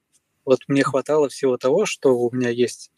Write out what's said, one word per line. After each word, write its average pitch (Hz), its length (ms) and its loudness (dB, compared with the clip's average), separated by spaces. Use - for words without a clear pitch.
Вот 131 220 4
мне 139 160 2
хватало 143 460 0
всего 127 280 -2
того, 156 280 0
что 131 320 0
у 120 180 0
меня 127 140 -2
есть 120 480 -4